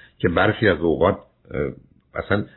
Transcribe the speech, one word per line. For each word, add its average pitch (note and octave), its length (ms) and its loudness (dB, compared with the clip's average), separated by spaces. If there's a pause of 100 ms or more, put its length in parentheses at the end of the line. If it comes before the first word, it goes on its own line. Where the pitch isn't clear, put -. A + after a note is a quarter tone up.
(180)
که A2+ 120 0
برخی G2+ 380 2
از E2 120 2
اوقات، E2 380 2 (360)
اه، C#2 180 -4 (440)
اصلاً - 300 -2 (120)